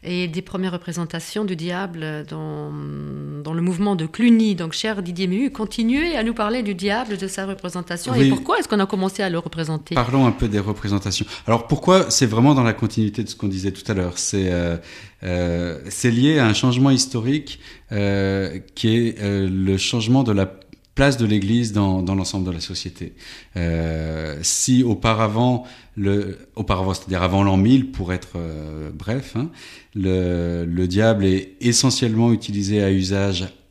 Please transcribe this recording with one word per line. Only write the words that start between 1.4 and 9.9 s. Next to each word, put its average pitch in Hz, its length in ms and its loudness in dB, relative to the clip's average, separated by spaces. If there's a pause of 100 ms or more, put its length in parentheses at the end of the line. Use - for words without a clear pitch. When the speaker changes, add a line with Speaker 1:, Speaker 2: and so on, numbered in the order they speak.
Speaker 1:
du 185 100 -2
diable 165 760 -6
dans, 151 440 -8 (720)
dans 156 100 -6
le 170 80 -2
mouvement 185 320 0
de 160 120 -2
Cluny. 220 500 4
Donc, 160 160 -6
cher 214 280 -4
Didier 180 280 -4
Mehu, 233 220 0
continuez 262 640 0
à 226 80 0
nous 233 100 -2
parler 220 300 -2
du 202 100 -2
diable, 202 440 -2
de 190 100 -6
sa 190 180 -6
représentation. 180 680 -6
Speaker 2:
Oui. - 120 6
Speaker 1:
Et - 40 6
pourquoi 294 280 0
est-ce 339 80 -2
qu'on 208 140 0
a 196 60 4
commencé 196 360 -2
à 190 80 -2
le 170 80 -2
représenter ? 160 560 -6